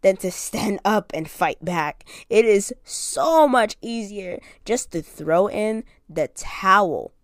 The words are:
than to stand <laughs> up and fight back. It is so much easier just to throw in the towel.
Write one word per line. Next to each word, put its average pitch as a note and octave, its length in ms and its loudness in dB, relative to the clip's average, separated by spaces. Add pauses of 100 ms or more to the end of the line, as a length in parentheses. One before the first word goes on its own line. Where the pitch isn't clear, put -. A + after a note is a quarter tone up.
than F#3+ 160 4
to F#3 120 -4
stand - 500 -6
<laughs> - 40 -20
up G#3 300 0
and D#3+ 160 -8
fight - 340 -4
back. E3 400 -4 (240)
It A3+ 160 4
is G#3 280 2 (120)
so D#4 640 2
much A#3+ 320 2
easier G#3 600 -10 (240)
just - 280 -4
to E3 100 -4
throw E3 460 0
in A3 360 -4 (240)
the D#3 200 -4
towel. F#3 840 0 (120)